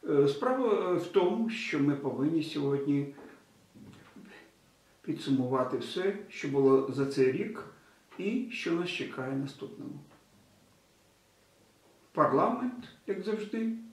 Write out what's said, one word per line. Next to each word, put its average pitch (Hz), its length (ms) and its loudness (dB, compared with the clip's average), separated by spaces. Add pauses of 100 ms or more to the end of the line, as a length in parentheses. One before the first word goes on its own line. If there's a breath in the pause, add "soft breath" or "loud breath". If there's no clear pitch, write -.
Е, 143 180 6
справа, 220 640 2
е, - 20 2
в 165 120 0
тому, 214 440 2
що - 300 -4
ми 143 160 4
повинні 139 480 0
сьогодні 139 640 0 (1900 loud breath)
підсумувати 131 760 0
все, 196 380 -2 (140)
що - 180 -8
було 135 460 6
за 135 120 0
цей 131 260 4
рік - 340 -4 (520 soft breath)
і 214 340 -2
що - 200 -4
нас 175 180 0
чекає 135 460 -6
наступному. - 640 -8 (2000)
Парламент, - 720 2 (240)
як 190 140 -4
завжди 214 500 -4 (220)